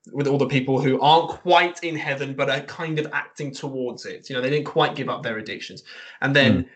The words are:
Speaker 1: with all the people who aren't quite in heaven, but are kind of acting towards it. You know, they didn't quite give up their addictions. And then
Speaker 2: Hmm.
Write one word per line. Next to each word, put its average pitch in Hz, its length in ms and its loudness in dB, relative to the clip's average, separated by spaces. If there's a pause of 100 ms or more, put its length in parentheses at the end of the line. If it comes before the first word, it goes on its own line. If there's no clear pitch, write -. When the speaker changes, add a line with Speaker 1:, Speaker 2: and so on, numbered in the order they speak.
(120)
Speaker 1:
with 135 160 -2
all 139 100 2
the 135 80 2
people 131 340 0
who 131 200 2
aren't 160 300 6
quite 175 520 2
in 165 140 -4
heaven, 143 380 -6
but 135 140 -2
are 135 120 0
kind 160 400 -6
of 151 120 -2
acting 143 400 -8
towards 127 540 -8
it. 92 240 -14
You 135 60 -6
know, 123 40 -2
they 127 100 0
didn't 147 160 0
quite - 280 2
give 135 140 -6
up - 160 -6
their 117 140 -4
addictions. 104 440 -12 (380)
And 139 160 2
then 135 240 8
Speaker 2:
Hmm. - 160 -4